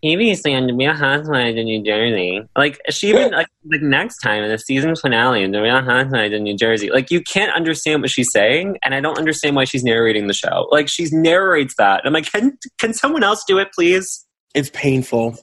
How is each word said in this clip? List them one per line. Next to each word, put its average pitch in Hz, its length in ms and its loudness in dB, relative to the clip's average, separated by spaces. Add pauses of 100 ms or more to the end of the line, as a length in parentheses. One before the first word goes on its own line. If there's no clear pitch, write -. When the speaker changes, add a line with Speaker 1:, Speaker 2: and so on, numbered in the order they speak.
Speaker 1:
"Previously 170 500 0
on 131 140 2
The 123 60 0
Real 135 200 2
Housewives 139 640 0
of 113 60 -2
New 110 200 -2
Jersey"? 104 580 0 (160)
Like, 139 320 0
she 202 200 -2
even, 208 220 4
like, 165 160 -2 (240)
like, 147 100 -2
next 151 360 -2
time 107 260 -2
in 107 60 -2
the 110 80 -2
season 135 380 -2
finale 120 480 2
in 95 80 -2
The 104 100 0
Real 120 200 2
Housewives 123 520 0
of 107 80 -2
New 104 160 -4
Jersey, 110 320 0
like, 131 220 0
you 175 100 2
can't 196 320 -2
understand 156 480 -2
what 135 100 -4
she's 123 200 -2
saying, 156 520 2
and 131 100 -2
I 139 60 -2
don't 151 180 -4
understand 151 380 -2
why 131 80 2
she's 127 220 -4
narrating 113 420 2
the 98 60 -2
show. 87 360 -2
Like, 147 200 2
she 170 220 -4
narrates 165 640 2
that. 98 260 4
I'm 139 80 0
like, 156 180 -2
"Can, 254 280 0 (200)
can 226 160 -2
someone 285 300 0
else 214 240 0
do 190 120 4
it, 196 140 -2
please?" 185 520 0 (280)
Speaker 2:
It's 139 180 -2
painful. 123 720 0